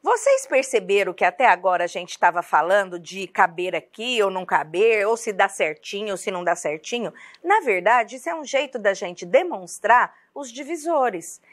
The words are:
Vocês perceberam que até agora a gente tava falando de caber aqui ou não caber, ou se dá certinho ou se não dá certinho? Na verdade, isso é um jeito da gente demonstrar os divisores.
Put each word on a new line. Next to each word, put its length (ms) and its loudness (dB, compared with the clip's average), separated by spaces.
Vocês 440 2
perceberam 680 0
que 100 0
até 220 2
agora 380 2
a 20 -2
gente 320 -10
tava 240 2
falando 560 0
de 280 -12
caber 480 0
aqui 480 -4
ou 80 2
não 140 -6
caber, 640 2
ou 100 2
se 160 -6
dá 160 2
certinho 640 -6
ou 80 -4
se 120 -6
não 140 -6
dá 100 2
certinho? 600 -6
Na 180 2
verdade, 560 0
isso 120 -10
é 60 -4
um 100 -10
jeito 340 -4
da 140 2
gente 320 -8
demonstrar 880 2
os 180 -12
divisores. 880 -4